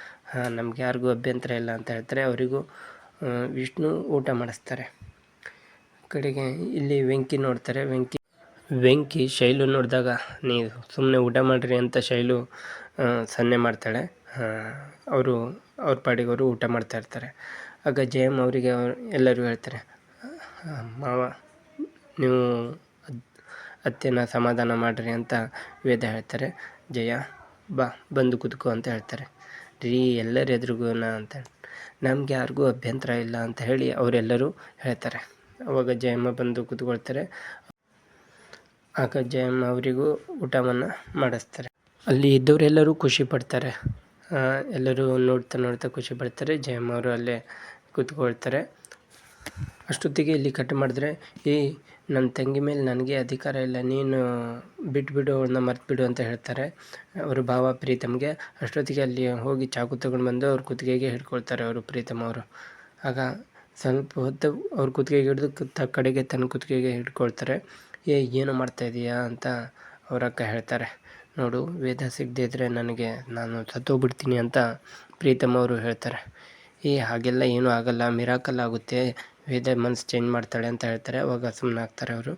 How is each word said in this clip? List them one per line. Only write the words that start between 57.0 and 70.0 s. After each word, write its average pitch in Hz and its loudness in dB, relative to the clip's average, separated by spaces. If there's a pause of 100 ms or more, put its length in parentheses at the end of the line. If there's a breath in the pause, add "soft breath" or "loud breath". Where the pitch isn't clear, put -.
ಅವರು 135 0
ಭಾವ 127 2
ಪ್ರೀತಮ್ಗೆ. 127 -2 (300 loud breath)
ಅಷ್ಟೊತ್ತಿಗೆ 139 -2
ಅಲ್ಲಿ 127 0 (100)
ಹೋಗಿ 131 0
ಚಾಕು 123 -2
ತಗೊಂಡು 127 0
ಬಂದು 123 2
ಅವ್ರ 135 4
ಕುತ್ತಿಗೆಗೆ 131 0
ಹಿಡ್ಕೊಳ್ತಾರೆ 120 -4
ಅವರು 113 -4
ಪ್ರೀತಮ್ - -6
ಅವರು. 113 -6 (640 loud breath)
ಆಗ 131 -2 (600 loud breath)
ಸ್ವಲ್ಪ 139 0
ಹೊತ್ತು 139 0 (280)
ಅವ್ರ 139 2
ಕುತ್ತಿಗೆಗೆ 135 2
ಹಿಡಿದು 139 0
ಕ-, 135 -8
ತ-, 131 -2
ಕಡೆಗೆ 131 2
ತನ್ನ 131 -2
ಕುತ್ತಿಗೆಗೆ 127 -2
ಹಿಡ್ಕೊಳ್ತಾರೆ. 120 -2 (500 loud breath)
"ಏ, 147 4 (140)
ಏನು 135 0
ಮಾಡ್ತಾ 127 -2
ಇದೀಯಾ?" 120 -4
ಅಂತ 120 -6 (600 loud breath)